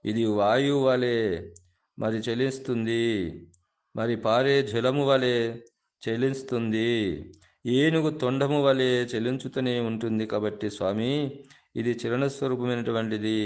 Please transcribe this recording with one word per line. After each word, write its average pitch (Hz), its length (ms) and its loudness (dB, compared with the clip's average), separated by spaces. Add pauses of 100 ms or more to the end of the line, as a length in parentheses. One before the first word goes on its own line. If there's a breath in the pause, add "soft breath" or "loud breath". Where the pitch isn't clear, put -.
ఇది 110 200 0
వాయువు 120 580 2
వలె 123 340 2 (800)
మరి 113 200 -2
చలిస్తుంది, 117 880 -2 (920)
మరి 113 200 -2
పారే 127 480 2
జలము 127 420 0
వలె 127 320 4 (680)
చలిస్తుంది, 117 880 0 (760 soft breath)
ఏనుగు 151 440 4
తొండము 139 540 0
వలె 127 420 4
చలించుతూనే 123 760 -2
ఉంటుంది. 113 460 -2
కాబట్టి 107 440 -2
స్వామి, 107 440 -2 (600 loud breath)
ఇది 120 160 0
చలన 120 360 -2
స్వరూపమైనటువంటిది. 117 1200 -2